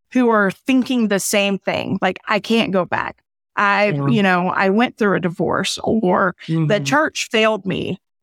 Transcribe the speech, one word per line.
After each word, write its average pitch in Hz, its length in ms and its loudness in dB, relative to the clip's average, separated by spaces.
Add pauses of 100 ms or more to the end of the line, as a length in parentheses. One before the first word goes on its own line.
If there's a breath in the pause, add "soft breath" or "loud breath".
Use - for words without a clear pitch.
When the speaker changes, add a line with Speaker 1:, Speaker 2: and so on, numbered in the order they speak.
(120)
Speaker 1:
who 247 160 4
are 208 220 4
thinking 247 580 0
the 196 120 0
same 202 380 0
thing. - 420 -4
Like, 185 180 -2 (100)
"I 214 120 0
can't 226 320 0
go 180 120 0
back. - 380 -6 (340)
I, 202 340 2
Speaker 2:
Yeah. 139 180 -2
Speaker 1:
you 208 140 2
know, 185 260 2
I 190 220 0
went 233 260 0
through 196 200 2
a 165 40 -2
divorce," - 640 -2
or, 190 520 0 (120)
"The 160 80 -4
Speaker 2:
Mm-hmm. 160 300 0
Speaker 1:
church 285 460 -2
failed 220 360 0
me. - 320 -4 (240)